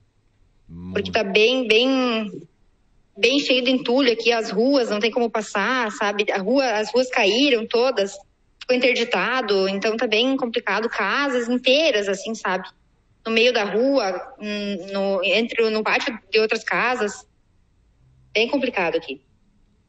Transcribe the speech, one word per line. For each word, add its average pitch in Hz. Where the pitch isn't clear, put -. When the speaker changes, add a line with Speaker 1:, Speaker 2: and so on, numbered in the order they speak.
Speaker 1:
Muito. -
Speaker 2:
Porque 196
tá 220
bem, 220
bem, 233
bem 233
cheio 254
de 247
entulho 247
aqui, 226
as 226
ruas, 233
não 208
tem 220
como 233
passar, 220
sabe? 208
A 196
rua, 240
as 214
ruas 254
caíram 233
todas, 226
ficou -
interditado, 226
então 196
tá 247
bem 240
complicado, 226
casas 247
inteiras, 254
assim, 202
sabe? 185
No 226
meio 226
da 226
rua, 202
hum, 202
no, 196
entre, 220
no 214
pátio 226
de 220
outras 220
casas, 214
bem 226
complicado 233
aqui. 139